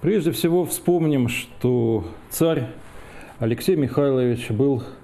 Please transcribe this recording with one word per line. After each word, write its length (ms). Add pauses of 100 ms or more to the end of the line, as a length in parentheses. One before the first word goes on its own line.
Прежде 300
всего 340
вспомним, 640
что 720 (260)
царь 380 (720)
Алексей 360
Михайлович 760
был 320 (200)